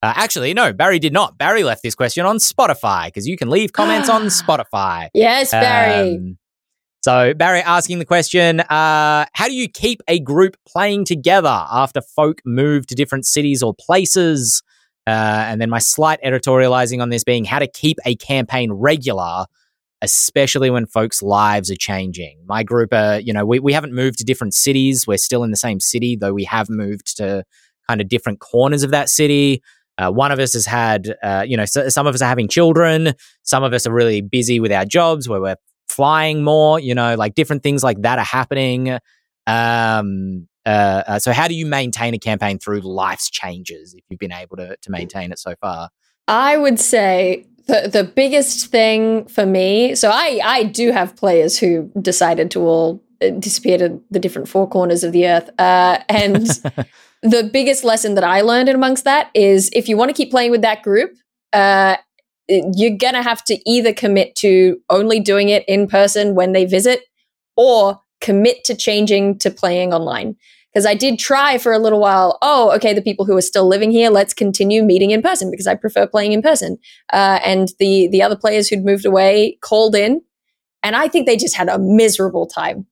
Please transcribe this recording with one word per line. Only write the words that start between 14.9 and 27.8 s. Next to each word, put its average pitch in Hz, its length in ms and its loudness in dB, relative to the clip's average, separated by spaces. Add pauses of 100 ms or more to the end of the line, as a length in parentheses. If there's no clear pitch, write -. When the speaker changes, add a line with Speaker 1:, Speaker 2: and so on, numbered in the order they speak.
Speaker 1:
Uh, 110 400 0
and 113 160 -4
then 113 80 -2
my 117 80 -2
slight 156 440 0
editorializing 127 800 0
on 120 80 -4
this 120 160 -4
being 120 220 0
how 131 120 -2
to 143 80 -2
keep 156 380 -2
a 123 120 -2
campaign 127 540 -4
regular, 101 760 -4 (560)
especially 135 680 0
when 123 160 0
folks' 113 380 -4
lives 101 480 0
are 95 60 -6
changing. 92 680 -8
My 101 180 -6
group, 117 300 0
uh, 107 300 2
you 117 100 -6
know, 104 140 -2
we, 120 140 2
we 139 120 0
haven't 147 220 -4
moved 127 240 -2
to 110 60 -8
different 120 280 -4
cities. 135 540 0
We're 104 100 0
still 120 260 -2
in 117 80 -4
the 107 60 -4
same 104 240 -4
city, 120 360 -4
though 101 180 -4
we 98 100 -4
have 110 240 -4
moved 104 480 -8
to 98 280 -6 (440)